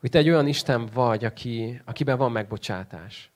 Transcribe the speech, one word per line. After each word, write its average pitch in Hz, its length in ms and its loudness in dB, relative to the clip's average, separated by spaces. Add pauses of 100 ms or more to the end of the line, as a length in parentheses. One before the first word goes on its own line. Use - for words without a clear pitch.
hogy 131 100 -4
te 170 80 6
egy 151 100 6
olyan 156 180 6
Isten 131 400 0
vagy, 113 380 2
aki, 117 600 -6
akiben 131 340 -2
van 127 140 2
megbocsátás. 101 1040 -8